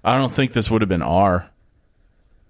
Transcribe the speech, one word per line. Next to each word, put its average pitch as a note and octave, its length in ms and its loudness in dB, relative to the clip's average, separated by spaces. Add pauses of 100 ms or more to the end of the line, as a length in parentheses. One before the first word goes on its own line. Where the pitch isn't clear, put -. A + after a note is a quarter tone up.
I A#2+ 140 0
don't C3+ 160 -2
think C3 180 -2
this A#2 180 -2
would A2 120 2
have G#2 80 -2
been F2+ 120 -2
R. F2+ 480 0 (1000)